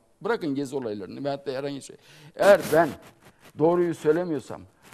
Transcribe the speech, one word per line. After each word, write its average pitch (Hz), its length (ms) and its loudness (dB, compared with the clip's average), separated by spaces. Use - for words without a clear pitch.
bırakın 170 340 -4
Gezi 139 220 -6
olaylarını 113 480 -8
veyahut 139 220 -6
da 143 60 -4
herhangi 139 300 -8
şey. - 140 -20
Eğer 190 240 6
ben 156 160 4
doğruyu 170 360 2
söylemiyorsam, 156 680 -2